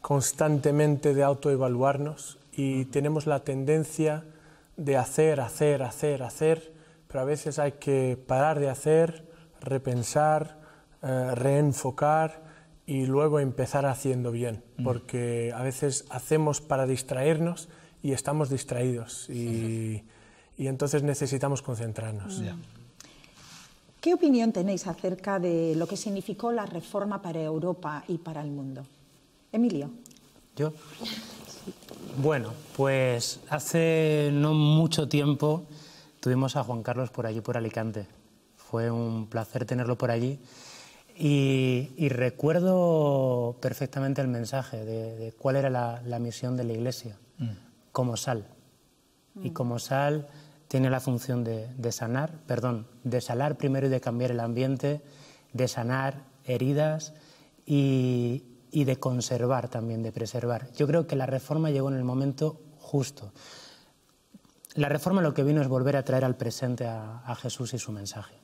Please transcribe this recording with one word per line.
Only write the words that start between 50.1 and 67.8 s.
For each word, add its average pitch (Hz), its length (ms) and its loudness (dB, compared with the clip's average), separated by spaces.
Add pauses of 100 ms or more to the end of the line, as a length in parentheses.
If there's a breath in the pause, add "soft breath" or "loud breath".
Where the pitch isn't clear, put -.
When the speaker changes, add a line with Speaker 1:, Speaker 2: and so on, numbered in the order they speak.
Speaker 4:
tiene 131 200 2
la 131 120 2
función 123 420 -2
de, 113 320 -4
de 120 160 -4
sanar, 123 400 -4 (160)
perdón, 117 400 -2 (160)
de 123 180 0
salar 131 360 -2
primero 135 320 0
y - 20 2
de 127 100 0
cambiar 123 300 -2
el 120 100 -2
ambiente, 131 600 -2 (520 loud breath)
de 123 160 0
sanar 131 540 -2 (220)
heridas 143 680 0 (540 loud breath)
y, 127 800 2 (260)
y 151 140 2
de 131 120 2
conservar 123 720 0
también, 113 360 -4
de 110 80 -6
preservar. 117 640 -4
Yo 147 100 4
creo 160 220 4
que 147 80 -2
la 131 100 0
reforma 156 440 0
llegó 139 180 2
en 135 80 0
el 127 80 -2
momento 139 560 0 (180)
justo. - 540 -4 (1400 loud breath)
La 143 120 2
reforma 180 340 2
lo 151 120 2
que 147 80 2
vino 147 180 4
es 139 60 2
volver 131 300 2
a 131 80 0
traer 131 200 2
al 127 120 2
presente 120 500 -4
a, 113 400 -8
a 123 80 -4
Jesús 120 400 -6
y 123 40 -2
su - 120 -8